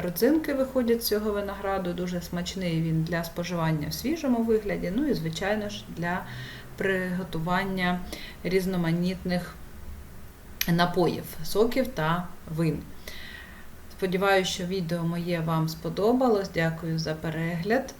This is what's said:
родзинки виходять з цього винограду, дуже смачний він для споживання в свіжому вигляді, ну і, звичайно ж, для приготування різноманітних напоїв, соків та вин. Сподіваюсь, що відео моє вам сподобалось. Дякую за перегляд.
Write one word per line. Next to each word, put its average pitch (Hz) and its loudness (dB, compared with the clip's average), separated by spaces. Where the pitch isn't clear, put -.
родзинки 277 4
виходять 247 2
з - -2
цього 208 0
винограду, 196 -2
дуже 175 -2
смачний 175 -2
він 160 2
для 170 -2
споживання 160 0
в 160 -4
свіжому 262 0
вигляді, 208 2
ну 294 2
і, 247 4
звичайно 196 -2
ж, - -10
для 175 -2
приготування 185 0
різноманітних 180 2
напоїв, 175 4
соків 240 2
та 165 0
вин. 160 2
Сподіваюсь, 190 4
що - -4
відео 175 -2
моє 170 0
вам 160 2
сподобалось. 202 2
Дякую 165 0
за 160 -2
перегляд. 170 0